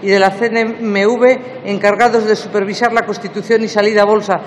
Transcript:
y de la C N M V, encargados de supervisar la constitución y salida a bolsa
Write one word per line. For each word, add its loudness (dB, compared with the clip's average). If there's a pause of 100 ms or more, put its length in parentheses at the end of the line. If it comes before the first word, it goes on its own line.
y -4
de 4
la 4
C -4
N -2 (200)
M 0
V, 2 (240)
encargados 2
de 2
supervisar -2
la 0
constitución -2
y -4
salida 2
a 6
bolsa 0